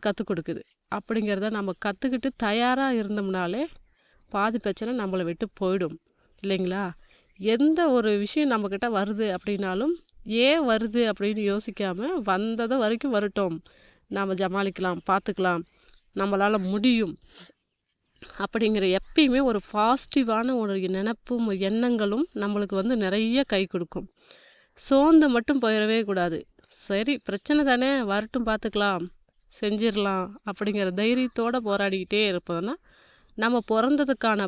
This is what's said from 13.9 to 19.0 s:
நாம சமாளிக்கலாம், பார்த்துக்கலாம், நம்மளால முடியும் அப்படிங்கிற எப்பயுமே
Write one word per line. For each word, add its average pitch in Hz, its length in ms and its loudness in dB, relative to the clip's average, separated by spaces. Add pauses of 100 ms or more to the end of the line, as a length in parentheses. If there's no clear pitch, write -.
நாம 196 260 -2
சமாளிக்கலாம், 185 640 -2 (120)
பார்த்துக்கலாம், 185 540 0 (520)
நம்மளால 202 420 2
முடியும் 202 600 0 (1200)
அப்படிங்கிற 208 580 2
எப்பயுமே 269 480 2